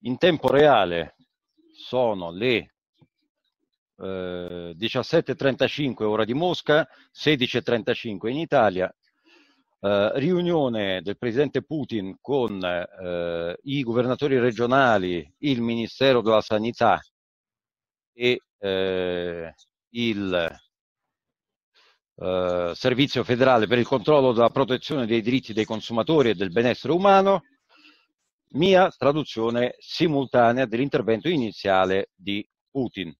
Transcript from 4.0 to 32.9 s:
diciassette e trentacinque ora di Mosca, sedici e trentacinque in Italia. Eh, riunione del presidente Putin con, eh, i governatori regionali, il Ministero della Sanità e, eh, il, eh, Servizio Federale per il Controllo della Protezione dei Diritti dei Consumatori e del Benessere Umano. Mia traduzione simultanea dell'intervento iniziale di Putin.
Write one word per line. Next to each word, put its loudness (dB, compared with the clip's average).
diciassette -2
e -2
trentacinque -2
ora 0
di -4
Mosca, 0
sedici 0
e -2
trentacinque -4
in -6
Italia. 0
Eh, 2
riunione 0
del -8
presidente -2
Putin -8
con, -4
eh, -6
i -4
governatori 0
regionali, 0
il -2
Ministero 0
della 2
Sanità 0
e, 0
eh, -4
il, -2
eh, -2
Servizio 0
Federale 2
per 2
il 0
Controllo 2
della 4
Protezione -2
dei 0
Diritti -4
dei 0
Consumatori 0
e 2
del -4
Benessere 0
Umano. 4
Mia 4
traduzione -2
simultanea 2
dell'intervento 0
iniziale 0
di -8
Putin. -6